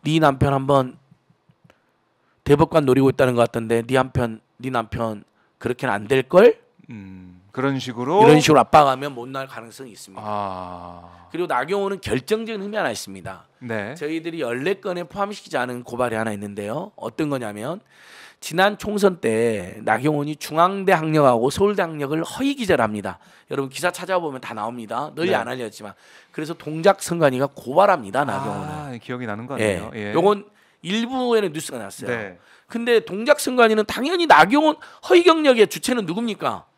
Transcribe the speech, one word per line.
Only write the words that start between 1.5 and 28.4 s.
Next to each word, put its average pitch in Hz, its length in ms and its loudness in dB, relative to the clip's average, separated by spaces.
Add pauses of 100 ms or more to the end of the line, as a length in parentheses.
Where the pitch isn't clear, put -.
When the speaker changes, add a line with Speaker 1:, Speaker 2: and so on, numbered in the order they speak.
Speaker 1:
대법관 151 400 4
노리고 135 260 6
있다는 127 240 2
것 120 80 4
같던데 117 400 0
네 123 140 -2
한편, 127 440 -2 (160)
네 131 140 -10
남편 113 540 -6 (340)
그렇게는 117 360 -4
안 104 140 -6
될걸?" 156 500 6 (320)
Speaker 2:
음. 95 520 -18 (100)
그런 135 280 -2
식으로 127 420 0
Speaker 1:
이런 151 180 10
식으로 147 200 6
압박하면 139 540 4
못 120 140 -12
날 135 180 -10
가능성이 117 440 -18
있습니다. 95 340 -18
Speaker 2:
아. 90 1080 -10
Speaker 1:
그리고 170 140 -4
나경원은 185 540 -2
결정적인 208 600 -4
흠이 208 140 -8
하나 165 140 -2
있습니다. 95 540 -12 (160)
Speaker 2:
네. 113 360 -6
Speaker 1:
저희들이 165 440 -8
열네 131 340 -4
건에 180 300 -8
포함시키지 196 540 -8
않은 123 240 -6
고발이 120 340 -4
하나 110 160 -2
있는데요. 104 640 -8
어떤 160 320 -6
거냐면 123 520 -8 (600)
지난 190 380 0
총선 196 420 0
때 110 600 0
나경원이 143 560 0
중앙대 185 560 0
학력하고 151 580 4
서울대 202 320 0
학력을 156 400 -4
허위 277 320 -4
기재를 185 280 2
합니다. 104 360 -4 (320)
여러분 135 180 -4
기사 151 220 -4
찾아보면 175 500 -6
다 120 140 -12
나옵니다. 117 640 -8
널리 170 140 -2
Speaker 2:
네. 185 40 2
Speaker 1:
안 117 140 -2
알려졌지만. 110 440 -12 (380)
그래서 156 240 -8
동작 160 480 0
선관위가 139 520 2
고발합니다. 143 680 0
나경원을. 101 480 -6